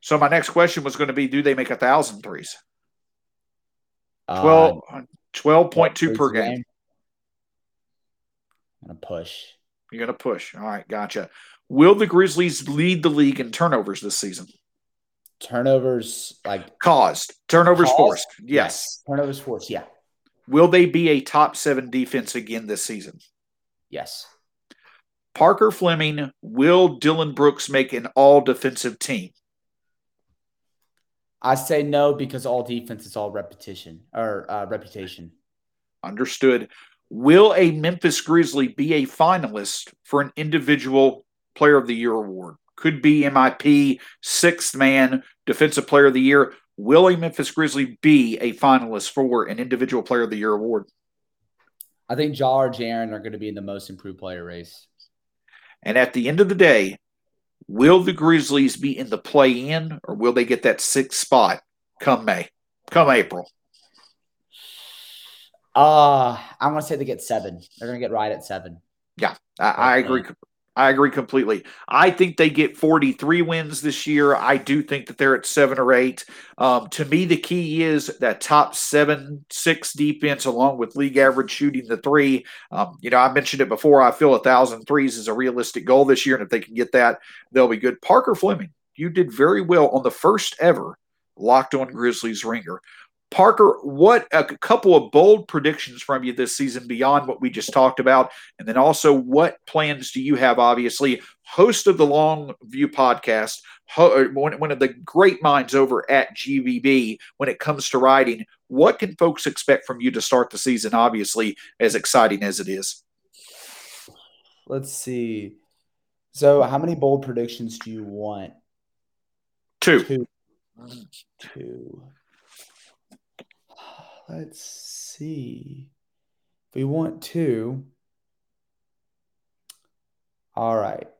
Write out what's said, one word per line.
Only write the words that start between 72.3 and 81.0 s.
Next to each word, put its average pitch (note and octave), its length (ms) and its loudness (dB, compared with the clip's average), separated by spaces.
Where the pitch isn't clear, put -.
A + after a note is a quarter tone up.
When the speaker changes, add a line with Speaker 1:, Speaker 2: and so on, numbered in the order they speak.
Speaker 1:
they D#3+ 140 2
get D3 260 -2
forty-three D#3 640 0
wins D#3+ 400 -6
this D3 240 -6
year. D3 300 2
I C3+ 220 0
do C#3 260 -2
think C#3 240 -8
that B2 100 -18
they're C#3 180 2
at - 100 -6
seven C3+ 340 2
or B2+ 140 2
eight. B2+ 320 0
Um, B2 320 0
to - 160 -8
me, D#3 180 0
the E3 140 0
key E3 440 -4
is D#3 260 -2
that A2+ 220 -2
top - 340 2
seven, D3 720 -2
six - 440 -4
defense, D3 500 -4
along C3 340 0
with A2+ 200 -8
league C#3 180 -4